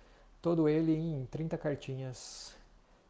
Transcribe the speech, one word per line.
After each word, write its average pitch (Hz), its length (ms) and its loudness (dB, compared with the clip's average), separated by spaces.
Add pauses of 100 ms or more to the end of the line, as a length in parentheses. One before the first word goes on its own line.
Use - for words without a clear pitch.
(400)
todo 165 300 4
ele 160 260 4
em 156 300 -2
trinta 160 320 -4
cartinhas 131 960 -8 (540)